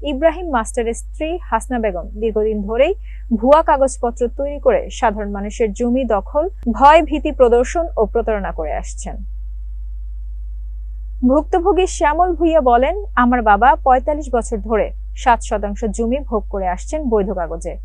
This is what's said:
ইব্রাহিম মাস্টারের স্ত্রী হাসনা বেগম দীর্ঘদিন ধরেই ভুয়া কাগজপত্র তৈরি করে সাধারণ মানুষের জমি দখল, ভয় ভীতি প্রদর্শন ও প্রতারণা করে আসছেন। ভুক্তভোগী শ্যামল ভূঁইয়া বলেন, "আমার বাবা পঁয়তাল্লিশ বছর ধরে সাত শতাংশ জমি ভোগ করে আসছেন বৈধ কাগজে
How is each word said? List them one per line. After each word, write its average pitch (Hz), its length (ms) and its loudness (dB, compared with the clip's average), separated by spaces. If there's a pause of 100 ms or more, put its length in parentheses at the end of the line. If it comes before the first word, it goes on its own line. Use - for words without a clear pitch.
ইব্রাহিম 320 460 0
মাস্টারের 233 440 -2
স্ত্রী 320 440 -6
হাসনা 240 420 -4
বেগম 202 280 -2
দীর্ঘদিন 214 540 -2
ধরেই 247 340 2 (420)
ভুয়া 277 260 6
কাগজপত্র 262 640 0 (100)
তৈরি 285 220 -6
করে 240 300 2
সাধারণ 208 420 -2
মানুষের 202 420 -4
জমি 240 300 0
দখল, 240 460 0 (240)
ভয় 285 280 8
ভীতি 302 300 -2
প্রদর্শন 254 560 2 (100)
ও 226 80 2
প্রতারণা 208 460 -2
করে 156 220 -6
আসছেন। - 420 -8 (2000)
ভুক্তভোগী 339 600 2
শ্যামল 339 480 2
ভূঁইয়া 320 260 4
বলেন, 262 420 4 (120)
"আমার 247 260 4
বাবা 220 340 6
পঁয়তাল্লিশ 285 580 2
বছর 233 240 -2
ধরে 208 340 0 (260)
সাত 233 240 4
শতাংশ 208 440 -4
জমি 226 340 -2
ভোগ 240 300 -4
করে 190 180 -4
আসছেন 269 420 -4
বৈধ 214 220 2
কাগজে 165 540 -6